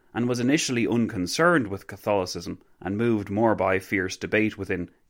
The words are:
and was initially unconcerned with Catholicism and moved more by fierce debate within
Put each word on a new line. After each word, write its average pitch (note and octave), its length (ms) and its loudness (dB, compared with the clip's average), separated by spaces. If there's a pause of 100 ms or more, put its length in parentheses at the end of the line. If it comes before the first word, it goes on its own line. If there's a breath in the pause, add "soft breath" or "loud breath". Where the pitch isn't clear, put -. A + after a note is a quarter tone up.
(140 soft breath)
and A#2+ 140 -2
was B2 120 -2
initially B2 480 0
unconcerned A#2 800 0
with F#2+ 180 -10
Catholicism F#2+ 720 -2 (220)
and G2 160 -4
moved G#2+ 340 0
more G#2+ 240 4
by F#2+ 240 2
fierce F#2 380 -2
debate G#2+ 420 0
within F2+ 320 -4 (200)